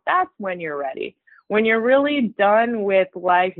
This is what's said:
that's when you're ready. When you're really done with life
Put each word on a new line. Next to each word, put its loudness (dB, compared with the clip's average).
that's 0
when -8
you're -8
ready. -8
When 0
you're 2
really 2
done 2
with 2
life 0